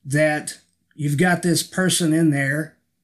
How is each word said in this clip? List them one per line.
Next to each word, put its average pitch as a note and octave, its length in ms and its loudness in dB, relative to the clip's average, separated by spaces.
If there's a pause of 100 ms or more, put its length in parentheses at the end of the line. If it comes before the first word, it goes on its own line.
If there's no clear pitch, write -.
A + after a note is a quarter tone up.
that D3+ 540 -2 (380)
you've C#3+ 220 -2
got F3 260 2
this E3 180 2
person F3 520 -2
in D#3+ 180 4
there C#3+ 460 -4 (260)